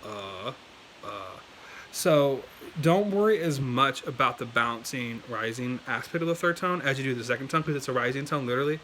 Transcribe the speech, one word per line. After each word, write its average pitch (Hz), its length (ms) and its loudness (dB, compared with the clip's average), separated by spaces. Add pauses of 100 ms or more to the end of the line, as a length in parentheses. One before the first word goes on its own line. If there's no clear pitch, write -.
Uh, 101 460 -10 (520)
uh. 101 340 -10 (540)
So 143 520 4 (380)
don't 185 300 6
worry 208 300 4
as 160 180 0
much 135 460 2
about 127 320 0
the - 80 -6
bouncing, 117 800 -2
rising 117 600 -4
aspect 127 340 -4
of 165 60 -2
the 165 80 2
third 170 220 0
tone 180 240 -2
as 139 160 0
you 135 60 -4
do 135 120 0
the 120 80 -6
second 120 260 -2
tone, 160 140 2
cause 151 120 -2
it's 139 120 -4
a 135 60 -2
rising 127 320 0
tone, 147 200 -2
literally. 139 380 0